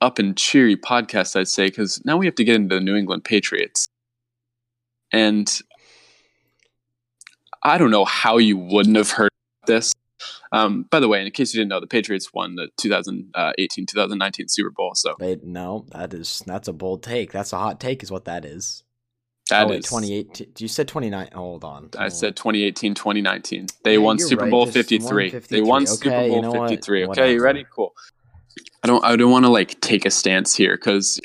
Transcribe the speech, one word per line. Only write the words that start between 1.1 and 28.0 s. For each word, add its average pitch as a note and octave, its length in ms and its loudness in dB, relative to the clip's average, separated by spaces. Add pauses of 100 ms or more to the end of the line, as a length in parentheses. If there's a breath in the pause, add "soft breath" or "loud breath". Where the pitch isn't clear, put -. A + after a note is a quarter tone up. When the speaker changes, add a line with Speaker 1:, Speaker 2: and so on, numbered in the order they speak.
Speaker 1:
I'd F#2+ 120 0
say, G2 220 0
'cause F#2+ 340 -6
now D3+ 140 0
we F#3+ 80 2
have E3+ 100 -2
to A#2+ 80 2
get A#2 120 4
into G2+ 180 2
the F#2+ 80 0
New F#2+ 140 0
England F#2 300 -2
Patriots. F#2+ 600 -2 (1300)
And G#2+ 500 0 (2000 soft breath)
I D3 140 4
don't D3 140 6
know G#2 140 6
how A2+ 320 2
you G#2+ 200 6
wouldn't G2+ 400 4
have G#2 140 2
heard G#2 180 4 (360)
this. A2+ 280 0 (580 loud breath)
Um, G#2 380 0
by D#3+ 100 2
the C3 80 4
way, G2+ 180 2
in G2+ 60 -10
case C3 220 -2
you A2+ 80 -2
didn't G#2 80 -2
know, F#2+ 100 -4
the - 80 -14
Patriots G2+ 460 -4
won F2+ 220 -8
the E2+ 220 -10
two G#2+ 120 -2
thousand F#2+ 440 -4 (240)
eighteen, - 280 -4
two G2 120 -8
thousand G#2 200 -2
nineteen G2 300 -6
Super G2 240 -6
Bowl. F2+ 240 -8
So D#2+ 240 -4
Speaker 2:
They, F#2 240 -6
no, F2+ 480 -10
that E2+ 220 -12
is, E2+ 320 -12
that's F#2 220 -10
a F#2+ 60 -8
bold F#2 300 -8
take. A#2 280 -6
That's G2+ 220 -8
a F#2+ 40 -6
hot G2 220 -6
take C3 240 -8
is F#2+ 80 -14
what F#2+ 140 -10
that E2+ 200 -10
is. D#2 380 -12 (640)
Speaker 1:
That G#2+ 160 4
Speaker 2:
Oh, G#2+ 40 0
wait, F#2+ 100 -4
Speaker 1:
is. - 60 -10
Speaker 2:
twenty G#2+ 280 -4
eighteen, - 400 -10
did - 80 -16
you A2+ 60 -10
said C#3 200 -4
twenty C3 220 -6
nine, G2 240 -10
hold F2+ 300 -12
on. D2+ 340 -16
Speaker 1:
I G#2 60 -6
Speaker 2:
Hold G2+ 100 -6
Speaker 1:
said G#2+ 160 -4
Speaker 2:
on. G2+ 40 -8
Speaker 1:
twenty G#2+ 300 -2
eighteen, G#2 320 -2
twenty G#2 260 -2
nineteen. F#2+ 460 -6 (160)
They A2 100 4
Speaker 2:
Yeah, G#2+ 60 8
Speaker 1:
won G#2+ 180 4
Speaker 2:
you're - 100 -2
Speaker 1:
Super A2+ 160 2
Speaker 2:
right. - 80 0
Speaker 1:
Bowl A#2+ 140 6
Speaker 2:
Just A#2+ 120 0
Speaker 1:
fifty-three. A2 520 0 (200)
They G#2+ 120 2
Speaker 2:
one B2+ 240 4
fifty-three. C3+ 260 -2
Speaker 1:
won B2 200 2
Speaker 2:
You A#2 100 0
know A#2 80 -2
Speaker 1:
Super - 0 -
Speaker 2:
what? A#2+ 40 -4
Speaker 1:
Bowl A#2+ 160 -2
fifty-three. G2+ 360 -2
Okay, - 0 -
you - 40 -4
Speaker 2:
Whatever. B2 340 2
Speaker 1:
ready? C#3 280 2
Cool. G2+ 220 -4 (920 loud breath)